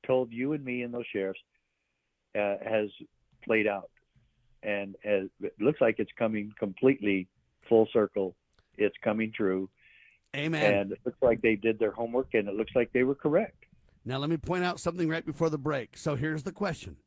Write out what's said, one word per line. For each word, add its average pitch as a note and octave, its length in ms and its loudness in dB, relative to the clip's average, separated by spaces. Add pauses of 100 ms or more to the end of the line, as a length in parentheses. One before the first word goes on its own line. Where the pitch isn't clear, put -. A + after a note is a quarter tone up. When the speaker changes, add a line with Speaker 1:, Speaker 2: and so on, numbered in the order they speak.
Speaker 1:
told B2+ 260 2
you C3 200 -2
and C#3+ 120 -4
me B2 180 -4
and A#2+ 120 -6
those A#2+ 180 -6
sheriffs, F#2+ 280 -4 (920)
uh, G2+ 300 0
has G#2+ 260 0 (540)
played A2 220 2
out. G2+ 240 -4 (720)
And G2+ 420 -4
as, G2+ 200 2 (160)
it G2+ 200 -6
looks C3+ 200 2
like A2+ 180 2
it's G#2+ 200 -4
coming G#2+ 400 -2
completely G#2 720 0 (400)
full A2 240 6
circle. G2 420 0 (420)
It's G2+ 260 0
coming A2 300 0
true. F#2+ 360 0 (680)
Speaker 2:
Amen. D3 380 2
Speaker 1:
And G2+ 180 0
it - 120 -10
looks B2 180 -6
like A#2 180 4
they A2+ 160 4
did A2 220 2
their G#2+ 140 2
homework, A#2 420 -2
and G#2 140 2
it G2 60 -4
looks A2 200 -4
like A#2+ 180 2
they B2+ 120 2
were C3+ 100 2
correct. E3 500 -2 (400)
Speaker 2:
Now, B2+ 140 -4
let D3 120 -2
me E3 60 0
point F3+ 280 -2
out F3 140 -2
something E3+ 300 -2
right D#3+ 160 -2
before D#3+ 260 0
the D3+ 80 -2
break. C3+ 380 -4
So D3+ 180 -2
here's D#3 280 -2
the E3+ 100 -8
question. E3 440 -6 (100)